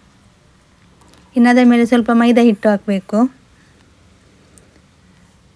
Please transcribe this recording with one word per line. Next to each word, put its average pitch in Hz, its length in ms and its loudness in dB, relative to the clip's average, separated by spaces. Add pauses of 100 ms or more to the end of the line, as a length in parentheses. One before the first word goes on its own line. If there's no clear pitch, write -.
(1400)
ಇನ್ನು 240 140 2
ಅದರ 247 140 2
ಮೇಲೆ 240 220 2
ಸ್ವಲ್ಪ 240 280 -2
ಮೈದಾ 233 280 0
ಹಿಟ್ಟು 220 260 0
ಹಾಕಬೇಕು. 202 480 -6 (2500)